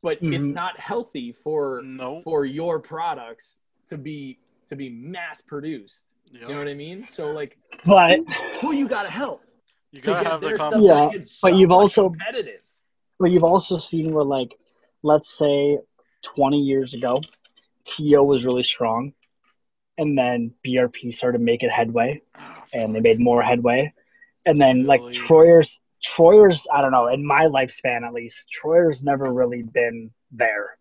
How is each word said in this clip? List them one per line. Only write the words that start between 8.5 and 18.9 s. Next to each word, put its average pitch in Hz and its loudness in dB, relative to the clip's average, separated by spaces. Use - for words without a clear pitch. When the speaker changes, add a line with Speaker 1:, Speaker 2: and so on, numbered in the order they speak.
Speaker 1:
who, 269 -6
who 320 -4
you 277 -4
gotta 202 -8
help 208 -12
Speaker 3:
You 139 -20
Speaker 1:
to - -8
Speaker 3:
gotta 175 -2
Speaker 1:
get 170 -4
Speaker 3:
have 160 -6
the - -8
Speaker 1:
their 214 -4
stuff 151 -4
Speaker 3:
com- 220 4
Speaker 1:
to 202 8
Speaker 2:
Yeah, 151 6
Speaker 1:
get - -14
Speaker 2:
but 185 4
you've 190 6
Speaker 1:
somewhat 185 6
Speaker 2:
also 196 2
Speaker 1:
competitive? 165 -10
Speaker 2:
but 180 2
you've 175 4
also 175 2
seen 160 -6
where, 151 0
like, 135 -6
let's 147 0
say 143 0
twenty 143 -2
years 135 -4
ago, 123 -4
T 147 0
O 139 6
was 139 2
really 127 -2
strong, 123 -4